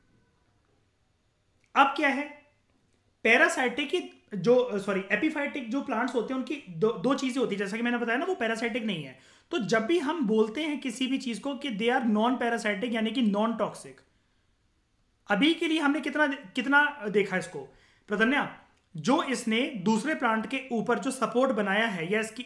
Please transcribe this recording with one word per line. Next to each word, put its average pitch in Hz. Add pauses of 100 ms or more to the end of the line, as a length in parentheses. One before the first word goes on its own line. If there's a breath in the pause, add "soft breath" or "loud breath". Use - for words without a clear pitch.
(1800)
अब 269
क्या 302
है, 277 (800)
Parasitic 262
की - (160)
जो, 208
sorry, 190
Epiphytic 277
जो 277
plants 240
होते 247
हैं 262
उनकी 277
दो, 175
दो 233
चीज़ें 262
होती 202
हैं, 190
जैसा 202
कि 233
मैंने 240
बताया 226
ना, 330
वो 370
parasitic 226
नहीं 180
है। 131 (320 soft breath)
तो 339
जब 214
भी 339
हम 302
बोलते 220
हैं 294
किसी 262
भी 269
चीज़ 233
को 277
कि 285
they 226
are 226
non 240
parasitic, 226
यानी 220
कि 262
नॉन 214
टॉक्सिक, 160 (1300)
अभी 262
के 330
लिए 311
हमने 294
कितना, 294
कितना 277
देखा 190
इसको 156 (480 soft breath)
प्रदन्या, 226 (380)
जो 226
इसने 233
दूसरे 233
plant 220
के 269 (100)
ऊपर 233
जो 262
support 247
बनाया 208
है 180
या 220
इसकी, 220